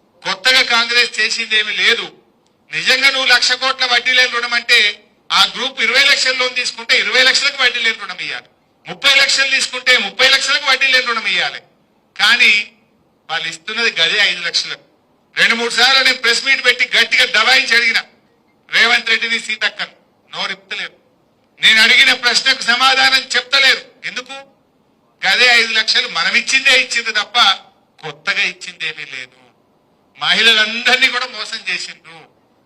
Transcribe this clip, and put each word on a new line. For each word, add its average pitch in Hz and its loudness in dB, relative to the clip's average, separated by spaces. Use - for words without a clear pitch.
కొత్తగా 254 0
కాంగ్రెస్ 233 0
చేసింది 220 -2
ఏమీ 208 -4
లేదు. 196 -2
నిజంగా 247 0
నువ్వు 262 0
లక్ష 247 2
కోట్ల 262 -2
వడ్డీ 247 0
లేని 254 2
రుణం 240 -4
అంటే 233 0
ఆ 190 2
గ్రూప్ 262 -8
ఇరవై 240 2
లక్షల 269 0
లోన్ 254 -4
తీసుకుంటే 240 -2
ఇరవై 220 0
లక్షలకు 269 0
వడ్డీ 247 0
లేని 226 -2
రుణం 196 -12
ఇయ్యాలి. 143 -12
ముప్పై 262 0
లక్షలు 269 0
తీసుకుంటే 254 0
ముప్పై 220 0
లక్షలకు 269 0
వడ్డీ 269 0
లేని 254 2
రుణం 233 -4
ఇయ్యాలి. 156 -4
కానీ 214 2
వాళ్ళు 160 -6
ఇస్తున్నది 220 -4
గదే 170 0
ఐదు 180 0
లక్షలకు. 165 -6
రెండు 196 2
మూడు 233 -4
సార్లు 262 2
నేను 262 0
ప్రెస్ 233 -2
మీట్ 262 0
పెట్టి 247 0
గట్టిగా 254 2
దబాయించి 240 2
అడిగిన 226 2
రేవంత్ 233 2
రెడ్డిని, 226 -2
సీతక్కను, 214 -6
నోరిప్పలేరు. 190 -10
నేను 220 6
అడిగిన 254 6
ప్రశ్నకు 247 0
సమాధానం 262 2
చెప్తలేరు. 254 2
ఎందుకు? 254 -10
గదే 220 2
ఐదు 226 4
లక్షలు 220 0
మనం 185 -2
ఇచ్చిందే 262 2
ఇచ్చింది 233 -4
తప్ప 214 -2
కొత్తగా 190 -6
ఇచ్చిందేమీ 170 -8
లేదు. 127 -16
మహిళలందరినీ 220 2
కూడా 254 -4
మోసం 214 -12
చేసిండ్రు. 170 -12